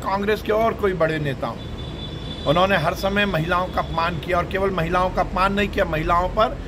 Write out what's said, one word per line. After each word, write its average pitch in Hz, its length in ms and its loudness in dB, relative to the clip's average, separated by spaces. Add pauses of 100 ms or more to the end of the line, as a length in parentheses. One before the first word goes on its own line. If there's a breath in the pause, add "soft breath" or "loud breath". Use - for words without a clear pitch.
कांग्रेस 202 420 0
के 208 100 -2
और 220 220 2
कोई 196 200 0
बड़े 160 240 2
नेता 139 280 -4
हो। - 1040 -6
उन्होंने 185 280 4
हर 170 180 0
समय 196 300 2
महिलाओं 175 400 0
का 180 140 -2
अपमान 165 400 -2
किया 175 180 0
और 175 80 0
केवल 190 260 0
महिलाओं 180 380 0
का - 120 0
अपमान 190 300 2
नहीं 202 160 2
किया, 196 180 0
महिलाओं 170 440 2
पर 220 380 2